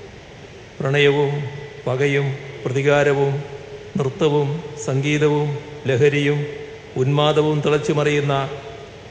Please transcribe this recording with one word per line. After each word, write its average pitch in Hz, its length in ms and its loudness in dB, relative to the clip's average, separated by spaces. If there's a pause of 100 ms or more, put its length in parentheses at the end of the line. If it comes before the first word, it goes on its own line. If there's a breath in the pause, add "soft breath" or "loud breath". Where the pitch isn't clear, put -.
(800)
പ്രണയവും 143 680 2 (380)
പകയും 139 500 0 (280)
പ്രതികാരവും 139 760 2 (540)
നൃത്തവും 147 640 0 (220)
സംഗീതവും 147 760 2 (280)
ലഹരിയും 143 600 4 (480)
ഉന്മാദവും 147 680 2
തിളച്ചുമറിയുന്ന 147 880 2 (600)